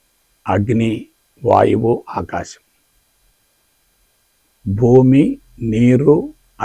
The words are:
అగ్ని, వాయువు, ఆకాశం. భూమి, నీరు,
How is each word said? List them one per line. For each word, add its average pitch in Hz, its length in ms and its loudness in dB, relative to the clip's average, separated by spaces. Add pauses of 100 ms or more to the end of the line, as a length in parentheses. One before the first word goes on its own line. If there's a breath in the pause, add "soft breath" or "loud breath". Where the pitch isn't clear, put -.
(460)
అగ్ని, 107 480 -2 (480)
వాయువు, 107 520 0 (280)
ఆకాశం. - 420 -12 (2000)
భూమి, 127 600 2 (460)
నీరు, 127 460 2 (480)